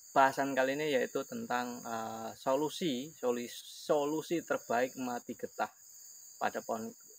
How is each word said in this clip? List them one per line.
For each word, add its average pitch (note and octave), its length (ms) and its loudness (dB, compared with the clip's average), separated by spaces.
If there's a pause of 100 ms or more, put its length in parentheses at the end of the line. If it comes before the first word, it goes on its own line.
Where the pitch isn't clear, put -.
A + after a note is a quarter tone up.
(100)
bahasan C3+ 460 6
kali C3 180 4
ini D3 220 2
yaitu B2+ 260 2
tentang, B2 600 -4
eh, A2+ 500 -4
solusi, C#3+ 800 0
soli-, A#2+ 320 0 (160)
solusi D3+ 800 0
terbaik C3 560 0
mati B2 400 -6
getah - 320 -4 (680)
pada - 240 0
pohon, A2+ 240 -4 (300)